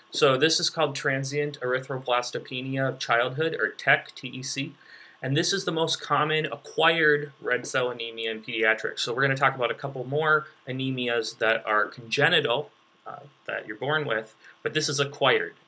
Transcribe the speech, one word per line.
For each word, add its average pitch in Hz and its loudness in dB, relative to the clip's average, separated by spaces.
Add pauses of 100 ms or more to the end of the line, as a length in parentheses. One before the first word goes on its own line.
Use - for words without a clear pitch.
(100)
So 135 4
this 156 2
is - -2
called 147 -2
transient 139 -4
erythroblastopenia 127 -2
of 135 -4
childhood, 131 0
or 107 -2
tec, - 2
T 123 -12
E 127 -10
C. 135 -6 (480)
And 135 0
this 170 2
is 190 -2
the 175 -2
most 160 0
common 156 0
acquired 151 2 (100)
red 123 -2
cell 127 0
anemia 113 -6
in 110 -8
pediatrics. 110 0
So 120 -2
we're 131 2
gonna 135 2
talk 131 2
about 123 0
a - -4
couple 135 -8
more 151 2 (180)
anemias 127 -2
that 113 2
are 107 2
congenital, 131 0 (360)
uh, - -12 (260)
that 104 -6
you're 107 -10
born 147 0
with, 113 -2 (280)
but 113 -4
this - 0
is 135 0
acquired. 127 2 (140)